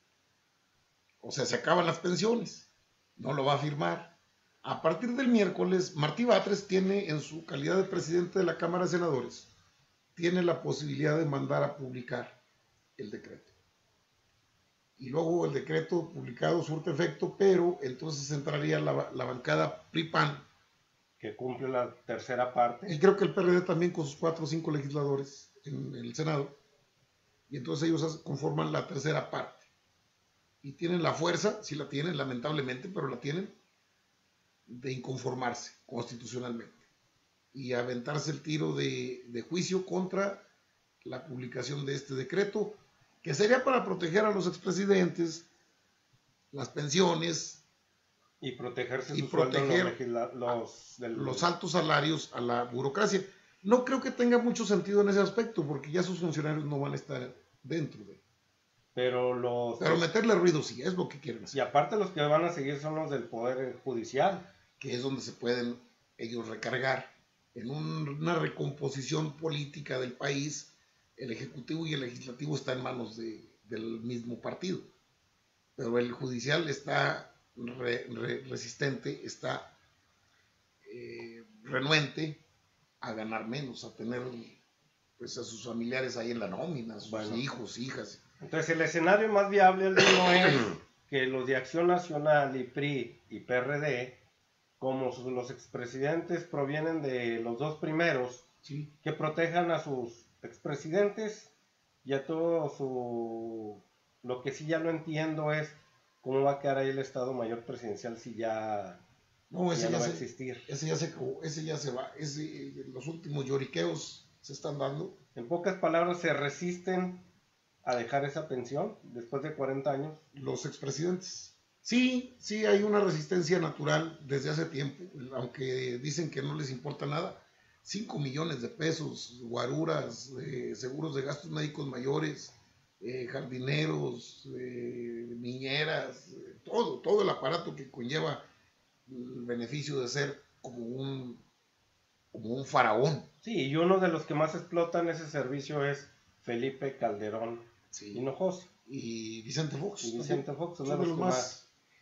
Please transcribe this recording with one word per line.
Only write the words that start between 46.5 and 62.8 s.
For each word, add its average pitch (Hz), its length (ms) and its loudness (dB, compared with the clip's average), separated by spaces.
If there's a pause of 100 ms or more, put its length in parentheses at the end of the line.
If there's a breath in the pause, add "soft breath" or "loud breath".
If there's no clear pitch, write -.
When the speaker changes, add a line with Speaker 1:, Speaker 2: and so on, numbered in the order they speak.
Speaker 1:
las 135 180 -8
pensiones, 165 880 2 (800)
Speaker 2:
Y 131 140 -4
protegerse 127 600 -4
Speaker 1:
y 151 60 2
Speaker 2:
su 127 60 -2
sueldo, 135 240 4
Speaker 1:
proteger 139 340 4
Speaker 2:
los 120 140 0
legisla-, 117 340 -2
los 120 640 -4
del 117 140 -4
Speaker 1:
los 135 300 -2
altos 175 300 0
salarios 156 600 2
a 123 80 -4
la 120 220 2
burocracia. 139 580 2 (420 loud breath)
No 247 220 6
creo 262 160 0
que 269 100 -2
tenga 240 280 6
mucho 226 260 2
sentido 202 360 4
en 202 80 6
ese 196 120 6
aspecto, 190 460 0
porque 143 240 -4
ya 180 120 2
sus 180 160 -2
funcionarios 151 460 0
no 143 140 -2
van 139 140 -2
a - 20 -4
estar 127 400 -6 (260)
dentro 131 440 -4
de - 140 -20 (760)
Speaker 2:
Pero 127 400 2
los 120 420 0
Speaker 1:
Pero 160 200 4
meterle 214 360 4
ruido 170 300 6
sí, 117 180 -8
es 180 140 -2
lo - 120 0
que 143 120 -12
quieren 113 240 -8
hacer. 135 140 -6
Speaker 2:
Y - 40 0
aparte 147 360 4
los 190 120 2
que 151 120 -2
van 151 240 6
a 196 60 0
seguir 139 280 -2
son 156 160 -4